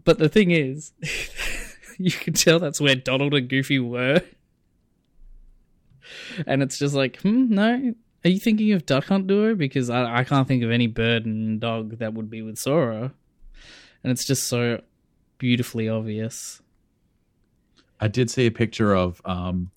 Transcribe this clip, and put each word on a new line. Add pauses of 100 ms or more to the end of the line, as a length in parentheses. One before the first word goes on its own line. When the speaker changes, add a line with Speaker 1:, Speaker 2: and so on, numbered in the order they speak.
Speaker 1:
but
the
thing
is, (540)
<laughs>
you
can
tell
that's
where
Donald
and
Goofy
were. (2250)
And
it's
just
like,
"Hmm,
no. (320)
Are
you
thinking
of
Duck
Hunt
Duo?
Because
I,
I
can't
think
of
any
bird
and
dog
that
would
be
with
Sora." (880)
And
it's
just
so (560)
beautifully
obvious. (1400)
Speaker 2:
I
did
see
a
picture
of,
um,